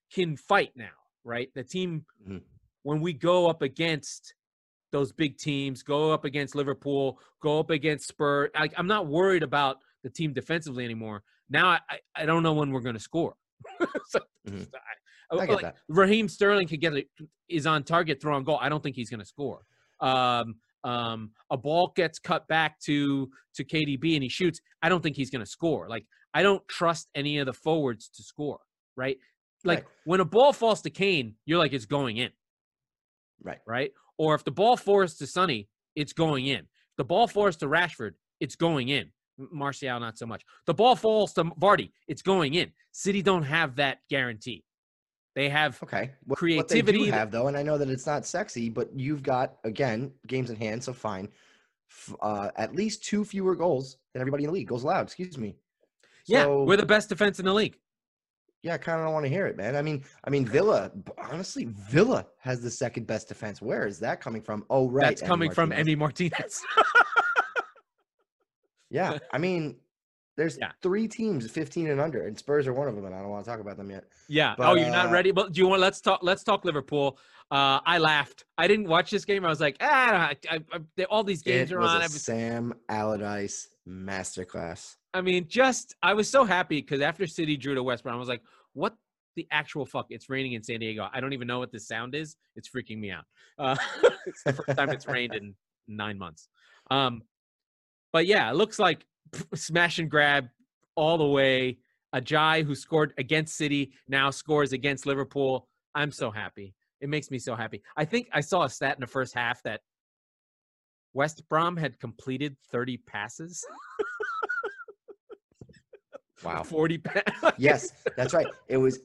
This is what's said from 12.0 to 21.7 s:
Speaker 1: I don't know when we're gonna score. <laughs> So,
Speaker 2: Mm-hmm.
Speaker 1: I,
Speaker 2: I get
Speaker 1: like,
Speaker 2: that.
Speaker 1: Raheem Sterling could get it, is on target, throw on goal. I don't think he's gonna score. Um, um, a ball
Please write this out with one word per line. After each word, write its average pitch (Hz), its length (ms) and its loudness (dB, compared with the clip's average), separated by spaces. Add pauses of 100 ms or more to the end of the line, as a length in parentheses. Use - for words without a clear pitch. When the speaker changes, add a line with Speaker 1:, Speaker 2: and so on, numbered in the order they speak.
Speaker 1:
I 156 100 -4
don't 165 160 4
know 160 100 4
when 151 180 0
we're 131 100 -2
gonna 113 180 -4
score. 160 340 -2 (460)
<laughs> - 80 0 (200)
So, - 120 0 (280)
Speaker 2:
Mm-hmm. 98 160 -10 (680)
Speaker 1:
I, 180 120 0
Speaker 2:
I - 20 -4
get 156 100 2
Speaker 1:
like, 190 80 0
Speaker 2:
that. 85 120 -10 (120)
Speaker 1:
Raheem 196 400 4
Sterling 196 400 2
could 151 140 -6
get 165 120 0
it, 143 140 -4 (400)
is 156 200 -2
on 156 160 2
target, 170 380 0
throw 151 140 0
on 135 80 -2
goal. 143 160 0
I 123 100 0
don't 151 140 -2
think 135 120 -6
he's 120 140 -8
gonna 107 140 -10
score. 123 380 -10 (400)
Um, 123 540 2 (280)
um, 117 460 -6 (220)
a 147 60 -4
ball 160 380 0